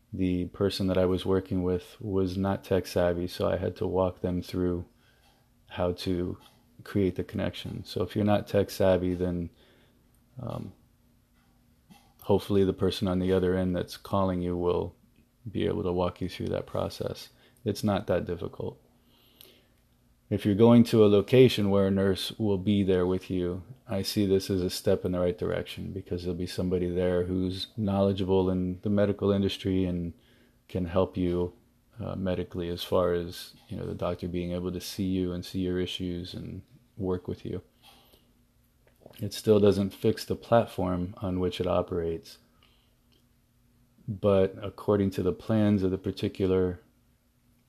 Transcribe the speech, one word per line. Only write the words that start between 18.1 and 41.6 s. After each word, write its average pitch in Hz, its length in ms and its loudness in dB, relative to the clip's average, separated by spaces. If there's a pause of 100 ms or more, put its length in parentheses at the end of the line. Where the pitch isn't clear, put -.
difficult. 92 520 -8 (1500)
If 104 160 -2
you're 104 80 4
going 117 320 10
to 113 180 6
a 104 40 10
location 104 640 6
where 98 160 4
a 95 40 2
nurse 98 460 0
will 101 220 0
be 101 240 2
there 90 240 2
with 92 240 -2
you, 87 320 -4 (240)
I 98 160 -4
see 104 240 0
this 95 240 2
as 98 100 0
a 90 80 0
step - 340 0
in 90 100 -2
the 90 60 -2
right 90 160 0
direction 87 560 -6
because 92 300 -8
there'll 90 160 -4
be 90 80 -4
somebody 90 460 -2
there 90 320 0
who's 92 520 -2
knowledgeable 98 760 2
in 90 320 -2
the 107 80 -2
medical 101 400 2
industry 95 540 0
and 87 280 -4 (540)
can 92 180 -4
help 90 320 0
you, 90 360 0 (460)
uh, 92 160 -6
medically 90 540 -4
as 87 140 -6
far 90 300 2
as, 87 420 -6 (140)
you 95 60 -10
know, 90 120 -8
the 92 80 -8
doctor 90 320 -4
being 87 240 -4
able 90 200 -4
to 90 80 -6
see - 260 -6
you 92 260 -2
and 87 120 -6
see - 180 -6
your 90 180 -2
issues 90 560 -6
and 90 260 -12 (340)
work 92 320 -4
with 95 160 -8
you. 90 200 -8 (1600)
It 104 140 -6
still 107 260 4
doesn't 98 360 4
fix - 280 0
the - 120 -6
platform 90 840 0
on 92 220 -4
which 90 200 -2
it 90 60 -2